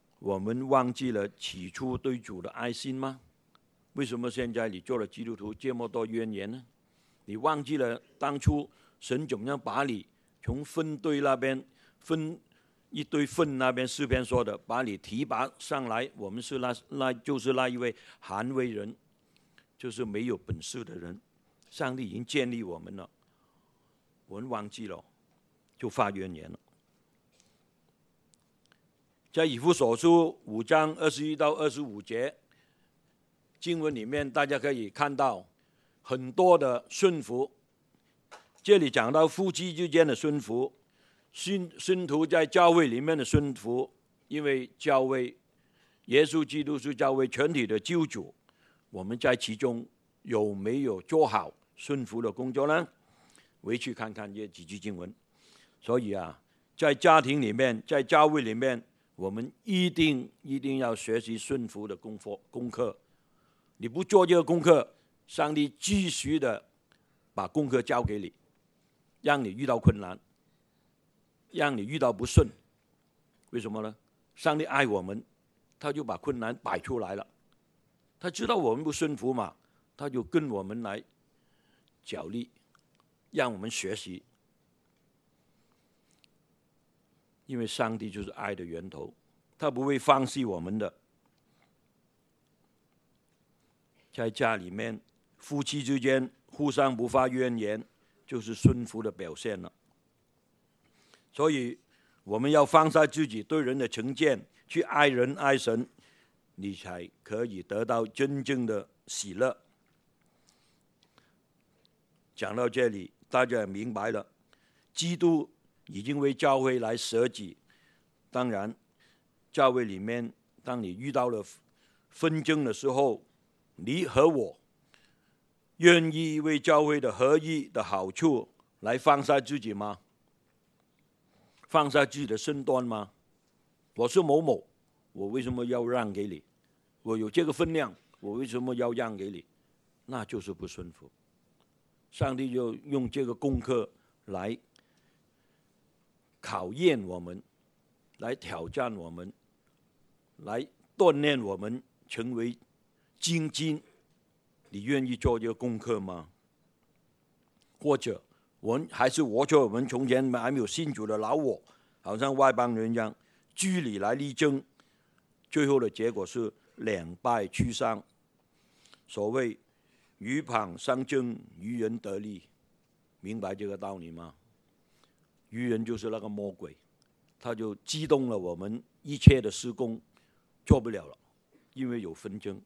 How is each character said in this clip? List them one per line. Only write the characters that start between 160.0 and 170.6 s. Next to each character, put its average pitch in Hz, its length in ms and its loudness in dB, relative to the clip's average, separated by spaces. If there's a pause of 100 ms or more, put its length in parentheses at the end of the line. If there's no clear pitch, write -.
前 131 260 4
还 120 180 0
没 139 80 0
有 143 80 0
信 156 240 -4
主 107 160 -6
的 107 100 -2
老 110 180 0
我， 135 260 0 (400)
好 101 160 -6
像 135 180 0
外 135 160 8
邦 120 240 0
人 113 160 -2
一 117 40 -2
样， 113 200 -4 (400)
据 190 240 0
理 110 200 -4
来 104 160 0
力 143 180 -6
争， 139 280 2 (880)
最 151 160 2
后 139 140 6
的 113 100 0
结 113 220 -2
果 101 140 -6
是 113 260 -4 (240)
两 87 460 -4
败 113 260 0
俱 117 240 -2
伤。 113 320 -2 (1040)
所 104 220 -4
谓 120 280 -2 (640)
“鱼 127 220 -4
旁 107 360 -4